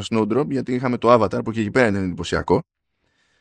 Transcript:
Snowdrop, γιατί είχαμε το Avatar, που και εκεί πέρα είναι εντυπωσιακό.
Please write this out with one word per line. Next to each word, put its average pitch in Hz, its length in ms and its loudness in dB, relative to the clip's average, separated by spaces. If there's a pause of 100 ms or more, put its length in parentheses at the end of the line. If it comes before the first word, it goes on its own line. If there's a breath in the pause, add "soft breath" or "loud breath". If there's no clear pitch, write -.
Snowdrop, 113 400 0
γιατί 127 240 -6
είχαμε 123 240 -2
το 117 160 4
Avatar, 117 300 4
που 117 80 -6
και 110 80 -4
εκεί 104 120 -2
πέρα 120 160 4
είναι 98 120 0
εντυπωσιακό. 87 640 -2 (760 soft breath)